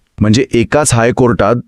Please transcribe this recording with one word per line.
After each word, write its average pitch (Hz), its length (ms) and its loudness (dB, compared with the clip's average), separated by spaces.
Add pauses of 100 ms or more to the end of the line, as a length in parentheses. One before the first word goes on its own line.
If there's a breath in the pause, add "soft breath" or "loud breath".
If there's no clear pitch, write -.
(200)
म्हणजे 107 340 0
एकाच 143 400 0
हायकोर्टात 117 600 0 (140)